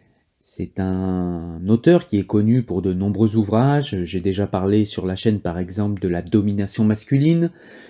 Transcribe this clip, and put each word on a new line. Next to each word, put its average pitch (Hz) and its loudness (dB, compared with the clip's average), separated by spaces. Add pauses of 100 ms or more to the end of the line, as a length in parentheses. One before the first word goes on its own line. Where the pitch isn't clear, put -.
(420)
C'est - -10
un 90 -4
auteur 165 4
qui 107 -2
est 95 0
connu 110 2
pour 92 -4
de 92 0
nombreux 101 2
ouvrages. 110 2
J'ai 90 -6
déjà 95 0
parlé 98 2
sur 92 -6
la 92 -2
chaîne, 104 0
par 87 -4
exemple, 95 -4
de 98 -2
la 87 -2
domination 101 0
masculine, 147 0 (360)